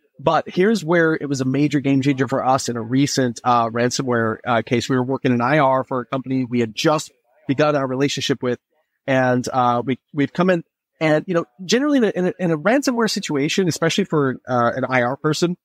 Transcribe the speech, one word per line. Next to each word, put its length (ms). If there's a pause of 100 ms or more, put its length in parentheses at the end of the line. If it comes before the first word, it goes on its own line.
(180)
But 300
here's 380
where 280
it 140
was 140
a 40
major 360
game 200
changer 280
for 160
us 240
in 80
a 40
recent, 640
uh, 260
ransomware, 680 (100)
uh, 140
case. 260
We 80
were 80
working 300
in 80
I 180
R 240
for 160
a 60
company 400
we 160
had 120
just 380 (380)
begun 260
our 100
relationship 560
with. 180 (460)
And, 460
uh, 340
we, 140 (140)
we've 180
come 180
in 140 (380)
and, 260
you 60
know, 100 (220)
generally 320
in 80
a, 100
in 120
a, 120
in 120
a 60
ransomware 540
situation, 560
especially 380
for, 320 (100)
uh, 260
an 140
I 140
R 160
person, 480